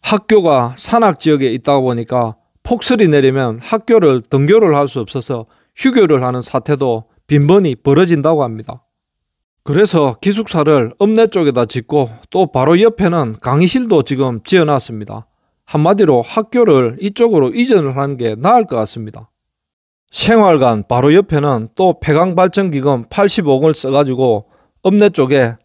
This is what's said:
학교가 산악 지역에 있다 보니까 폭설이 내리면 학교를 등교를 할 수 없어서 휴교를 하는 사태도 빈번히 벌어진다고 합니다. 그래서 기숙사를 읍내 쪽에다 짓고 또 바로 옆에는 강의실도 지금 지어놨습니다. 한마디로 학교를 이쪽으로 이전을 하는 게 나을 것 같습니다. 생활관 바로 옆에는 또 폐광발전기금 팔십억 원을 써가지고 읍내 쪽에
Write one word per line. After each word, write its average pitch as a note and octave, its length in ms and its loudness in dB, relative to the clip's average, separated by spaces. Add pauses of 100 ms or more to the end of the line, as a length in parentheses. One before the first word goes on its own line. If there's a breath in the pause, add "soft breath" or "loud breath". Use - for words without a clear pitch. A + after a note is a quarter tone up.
학교가 E3 760 0
산악 A3 420 0
지역에 C#3 320 0
있다 C3+ 280 -2
보니까 A#2+ 560 -2 (280)
폭설이 A3+ 460 0
내리면 C3 500 0
학교를 F#3 640 0
등교를 D#3 540 2
할 C#3+ 120 0
수 C3+ 120 -8
없어서 A#2 460 -10 (300)
휴교를 F3+ 480 2
하는 B2 180 -4
사태도 C3 640 -4 (220)
빈번히 D3 480 2
벌어진다고 D3+ 680 0
합니다. A2+ 400 -10 (800)
그래서 D3 580 0
기숙사를 D#3 680 0 (100)
읍내 A3 260 2
쪽에다 C#3 380 0
짓고 B2+ 440 -4 (200)
또 F#3 220 -2
바로 D3+ 300 2
옆에는 E3+ 580 0
강의실도 F3 640 0
지금 C3 400 -4
지어놨습니다. B2 840 -4 (380)
한마디로 D#3 580 2
학교를 F#3+ 760 0
이쪽으로 G3+ 520 0
이전을 F#3+ 440 0
하는 C#3 220 -6
게 A2+ 180 -4
나을 G3 300 0
것 C3+ 100 -8
같습니다. A2 540 -8 (840)
생활관 D#3 760 2
바로 B2+ 240 2
옆에는 C#3+ 640 0
또 F#3 260 0
폐광발전기금 D#3 1080 -2
팔십억 F3 520 0
원을 D#3 120 2
써가지고 C3 760 -2 (360)
읍내 G3+ 260 2
쪽에 C3 520 0